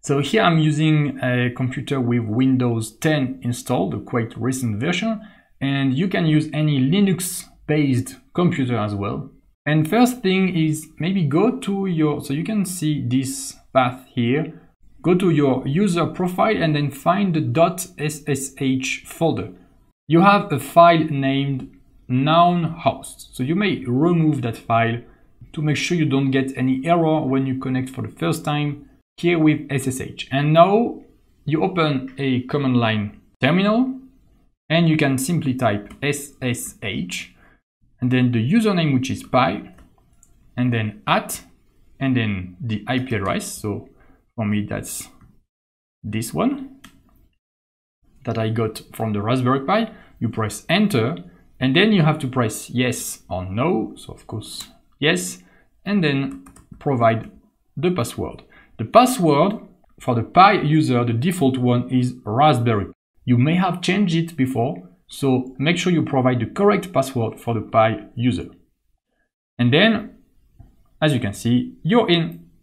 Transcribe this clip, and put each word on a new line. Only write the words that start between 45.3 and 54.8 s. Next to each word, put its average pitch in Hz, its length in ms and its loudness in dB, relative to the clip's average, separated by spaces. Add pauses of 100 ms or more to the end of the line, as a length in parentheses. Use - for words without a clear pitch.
this 107 320 -6
one - 460 -4 (1400)
that 110 120 -4
I 110 120 -2
got 113 340 -2 (100)
from 113 200 -4
the 101 100 -2
Raspberry 127 420 0
Pi. 214 280 0 (260)
You 117 100 -2
press 107 400 -6
enter, 160 480 2 (440)
and 131 160 0
then 214 160 4
you 185 100 4
have 151 160 2
to 135 100 -6
press 120 400 -2
yes - 640 -4
or 92 140 -6
no. 135 520 -2
So - 160 -18
of - 140 -20
course, - 420 -12 (300)